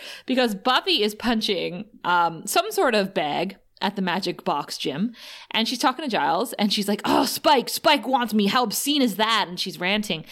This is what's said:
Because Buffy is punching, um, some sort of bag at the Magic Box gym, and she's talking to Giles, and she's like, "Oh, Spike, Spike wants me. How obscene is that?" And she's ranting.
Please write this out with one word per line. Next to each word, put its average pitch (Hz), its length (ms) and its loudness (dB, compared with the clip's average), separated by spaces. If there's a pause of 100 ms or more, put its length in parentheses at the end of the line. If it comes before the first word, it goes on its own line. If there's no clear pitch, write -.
(260)
Because 240 300 2
Buffy 262 480 2
is 214 100 0
punching, 196 720 -2 (180)
um, 170 420 2
some 370 280 0
sort 277 240 2
of 196 180 0
bag 156 420 -2 (240)
at 196 140 -2
the 196 80 -4
Magic 175 400 -2
Box - 340 -4
gym, 170 360 -4 (400)
and 226 160 0
she's 254 100 -4
talking 285 260 0
to 277 60 -4
Giles, 156 440 0
and 208 180 0
she's 202 160 -2
like, 202 160 0
"Oh, 277 200 2
Spike, 269 440 2
Spike - 400 2
wants 247 260 0
me. 208 120 4
How 254 180 2
obscene 277 380 0
is 226 140 2
that?" 214 320 2
And 175 120 -8
she's 160 180 -6
ranting. 185 540 -2